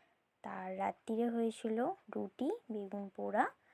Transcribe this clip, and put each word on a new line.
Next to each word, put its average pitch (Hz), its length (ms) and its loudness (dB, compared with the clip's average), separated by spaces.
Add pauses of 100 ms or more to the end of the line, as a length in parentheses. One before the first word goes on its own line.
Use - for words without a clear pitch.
(420)
তার 190 360 -6
রাত্রিরে 220 520 2
হয়েছিল 226 560 2 (300)
রুটি, 220 360 -2 (200)
বেগুন 202 440 -4
পোড়া 202 340 2 (240)